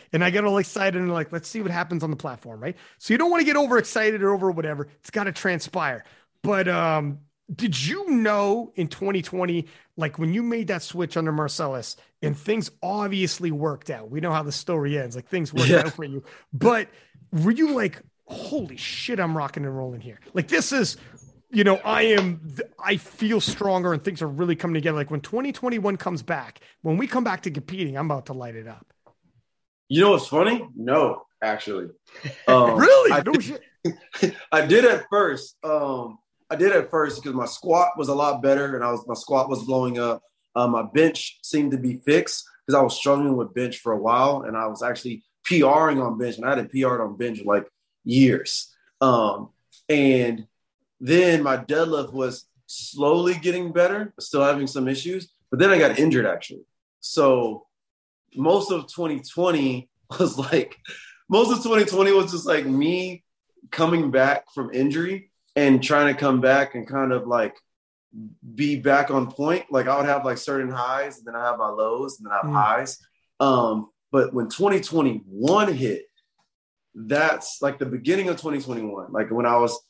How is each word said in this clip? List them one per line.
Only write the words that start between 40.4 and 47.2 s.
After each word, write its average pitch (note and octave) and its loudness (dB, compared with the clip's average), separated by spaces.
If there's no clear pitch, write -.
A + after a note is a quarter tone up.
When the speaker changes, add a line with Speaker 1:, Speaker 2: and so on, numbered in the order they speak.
Speaker 2:
Uh, B2 2
my A#2 0
bench D#3 0
seemed D3 -2
to C3+ -4
be B2 -4
fixed - 0
'cause C#3 2
I C#3 6
was - 0
struggling C#3+ 2
with A2+ -4
bench B2 -4
for A#2 -4
a G#2 -2
while B2 2
and A2 -8
I A2 -4
was G#2+ -8
actually A#2 -8
P E3+ 4
Ring C#3+ 4
on A#2 -2
bench, A#2+ -4
and A#2 -10
I C3 0
hadn't B2 -2
P C3+ 0
R'd B2 0
on G#2 -6
bench A#2 -6